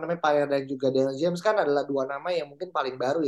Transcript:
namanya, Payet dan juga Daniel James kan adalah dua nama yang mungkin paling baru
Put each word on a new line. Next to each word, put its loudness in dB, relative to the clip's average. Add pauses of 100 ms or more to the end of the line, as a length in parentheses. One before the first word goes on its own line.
namanya, -4
Payet 4
dan 2
juga -2
Daniel 2
James 0
kan 4
adalah 2
dua -2
nama -6
yang -2
mungkin -10
paling -2
baru 0